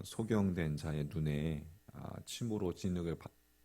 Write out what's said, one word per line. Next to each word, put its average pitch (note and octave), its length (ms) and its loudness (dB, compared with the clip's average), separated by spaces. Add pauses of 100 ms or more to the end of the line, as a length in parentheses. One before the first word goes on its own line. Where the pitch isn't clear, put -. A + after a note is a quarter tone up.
소경된 F#2+ 760 2
자의 D2+ 280 0
눈에, D2+ 640 0 (260)
아, - 320 -8
침으로 G#2 480 0
진흙을 F2 440 0
바-, - 120 -14 (360)